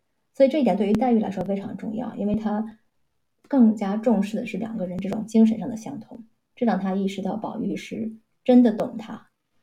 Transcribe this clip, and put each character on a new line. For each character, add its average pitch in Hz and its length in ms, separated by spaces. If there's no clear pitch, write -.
所 269 140
以 - 20
这 320 120
一 262 40
点 190 120
对 208 120
于 208 40
黛 240 200
玉 220 60
来 196 120
说 180 140
非 196 120
常 196 200
重 220 200
要， - 180
因 202 120
为 208 80
她 220 440
更 226 260
加 202 220
重 220 260
视 - 140
的 - 100
是 185 120
两 - 180
个 180 100
人 180 120
这 190 100
种 214 180
精 220 200
神 220 120
上 175 100
的 - 80
相 - 220
通， - 260
这 247 100
让 190 140
她 190 160
意 196 140
识 190 140
到 190 140
宝 - 240
玉 - 140
是 220 380
真 247 180
的 226 100
懂 - 240
她， - 320